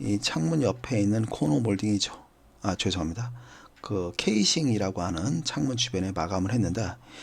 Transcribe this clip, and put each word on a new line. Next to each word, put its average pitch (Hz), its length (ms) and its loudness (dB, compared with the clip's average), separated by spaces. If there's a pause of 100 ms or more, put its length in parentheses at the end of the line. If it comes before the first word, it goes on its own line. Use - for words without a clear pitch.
이 101 180 0
창문 160 440 0
옆에 113 360 0
있는 107 280 2
코너 147 340 2
몰딩이죠. 104 540 2 (480)
아, 95 120 0
죄송합니다. 92 580 -2 (500)
그 90 340 -4
케이싱이라고 117 840 2
하는 92 420 -2
창문 135 320 -2
주변에 95 360 -2
마감을 92 400 0
했는데 95 420 0 (280)